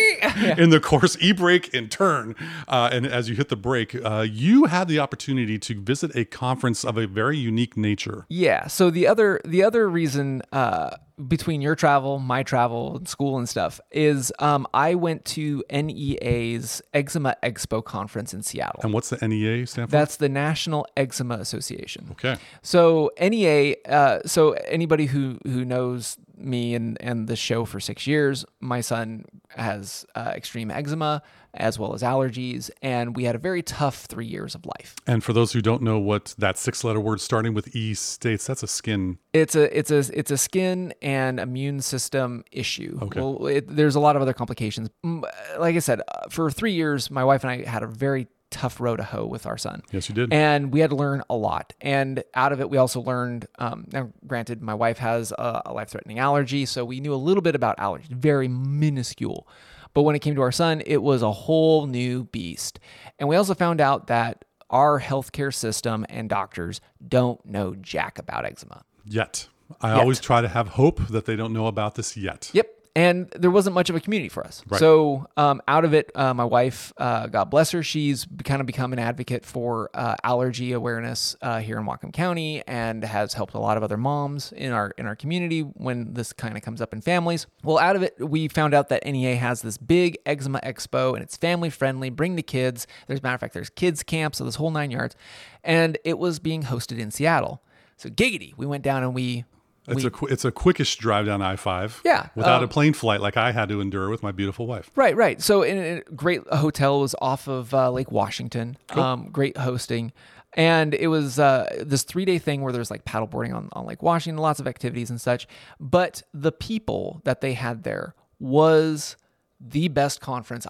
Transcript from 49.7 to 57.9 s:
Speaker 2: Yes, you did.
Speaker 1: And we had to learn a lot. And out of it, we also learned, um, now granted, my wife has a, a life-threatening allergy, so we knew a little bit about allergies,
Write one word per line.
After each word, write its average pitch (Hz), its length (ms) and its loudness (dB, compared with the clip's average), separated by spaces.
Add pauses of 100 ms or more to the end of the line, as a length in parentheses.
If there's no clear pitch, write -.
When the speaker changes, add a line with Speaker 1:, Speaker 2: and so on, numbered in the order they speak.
Speaker 2:
Yes, 95 160 -4
you 104 80 -8
did. 120 160 0
Speaker 1:
And 147 400 4
we 139 80 4
had 160 120 4
to 143 40 -2
learn 139 340 -2
a 123 60 -2
lot. 101 460 -2
And 135 420 0 (120)
out 135 180 4
of 131 80 -2
it, 123 80 -4
we 139 80 0
also 127 240 4
learned, 123 460 -4 (120)
um, - 320 -6
now 127 180 -6 (160)
granted, 117 360 -6
my 110 120 -6
wife 113 260 2
has 113 340 -2
a, 117 320 -4
a - 80 -10
life-threatening 107 460 -10
allergy, 139 460 2
so 123 200 -4
we 127 160 -8
knew 147 120 -4
a 135 40 0
little 175 240 2
bit 165 140 2
about 120 220 0
allergies, 98 300 -4